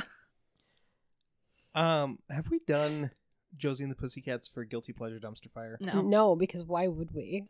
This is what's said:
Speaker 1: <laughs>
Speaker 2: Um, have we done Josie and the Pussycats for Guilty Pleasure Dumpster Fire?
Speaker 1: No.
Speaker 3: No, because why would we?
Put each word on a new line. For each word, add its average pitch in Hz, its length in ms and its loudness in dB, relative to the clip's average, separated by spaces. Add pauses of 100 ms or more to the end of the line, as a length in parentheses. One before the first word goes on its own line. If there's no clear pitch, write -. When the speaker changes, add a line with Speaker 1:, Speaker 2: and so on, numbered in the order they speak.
Speaker 1:
<laughs> - 60 -6 (1700)
Speaker 2:
Um, 156 440 4 (100)
have 143 200 -4
we 330 100 2
done 151 520 2 (440)
Josie 139 280 -2
and 139 80 -4
the 131 40 -6
Pussycats 127 520 -6
for - 160 -8
Guilty 117 300 -8
Pleasure 113 260 -8
Dumpster 110 320 -14
Fire? 113 280 -12
Speaker 1:
No. 196 220 0
Speaker 3:
No, 202 340 6
because 170 280 0
why 175 240 0
would 165 260 -4
we? 175 360 -6